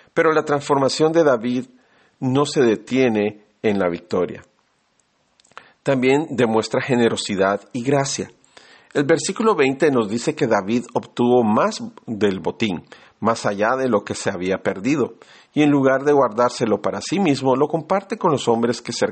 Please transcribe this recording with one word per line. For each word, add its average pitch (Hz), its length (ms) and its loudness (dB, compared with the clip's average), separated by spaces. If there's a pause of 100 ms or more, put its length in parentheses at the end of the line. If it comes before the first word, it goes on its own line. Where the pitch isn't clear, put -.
(140)
Pero 160 180 2
la 156 140 0
transformación 143 680 0
de 160 140 2
David 123 400 0 (560)
no 131 240 0
se 143 160 0
detiene 110 800 0 (180)
en 101 160 0
la 92 120 0
victoria. 87 540 -4 (1400)
También 139 460 2
demuestra 110 520 0
generosidad 104 920 0
y 120 100 -6
gracia. 139 480 -2 (600)
El 147 100 0
versículo 190 520 0
veinte 139 360 2
nos 117 160 2
dice 120 280 -4
que 147 120 0
David 110 460 -2
obtuvo 123 500 2
más 135 400 0 (220)
del 101 340 0
botín, 90 460 -4 (340)
más 113 260 -2
allá 107 300 0
de 131 140 -2
lo 104 160 0
que 104 100 -8
se - 140 -6
había 92 300 -4
perdido, 104 560 -2 (380)
y 147 100 2
en 147 80 4
lugar 135 340 2
de 147 80 4
guardárselo 120 680 2
para 98 200 -4
sí - 180 -2
mismo, 135 380 2
lo 147 100 2
comparte 190 500 -4
con 196 140 0
los - 160 -2
hombres 117 340 0
que - 120 -10
se - 180 -2